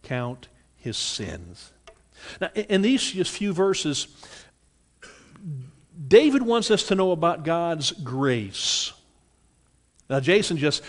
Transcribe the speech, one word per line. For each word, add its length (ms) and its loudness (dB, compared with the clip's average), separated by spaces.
count 460 -8
his 220 -8
sins." 760 -10
Now, 140 -4
in, 120 -4
in 180 2
these 180 2
just 200 -4
few 220 -4
verses, 540 0
David 360 8
wants 260 0
us 140 4
to 120 0
know 160 2
about 320 0
God's 480 -2
grace. 1000 -2
Now, 100 0
Jason 380 2
just 320 -2